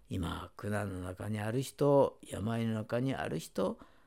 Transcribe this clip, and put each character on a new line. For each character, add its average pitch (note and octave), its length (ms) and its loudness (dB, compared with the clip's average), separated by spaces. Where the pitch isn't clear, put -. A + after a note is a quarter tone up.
今、 E2+ 480 -4
苦 G#2 140 -6
難 G#2 220 -2
の F#2 80 -6
中 F#2 280 -6
に G#2+ 120 -2
あ G#2 120 -2
る B2+ 80 0
人、 C#3 640 4
病 A2+ 440 -2
の A2+ 80 0
中 A2 260 0
に C3 140 0
あ - 140 -2
る D#3+ 100 -2
人、 F#3+ 400 -2